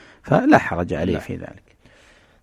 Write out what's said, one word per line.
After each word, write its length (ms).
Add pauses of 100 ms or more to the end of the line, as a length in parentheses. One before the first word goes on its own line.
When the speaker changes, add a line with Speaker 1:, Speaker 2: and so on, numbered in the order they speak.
(240)
Speaker 1:
فلا 340
حرج 360
عليه 200
Speaker 2:
لا. 60
Speaker 1:
في 160
ذلك. 280 (800)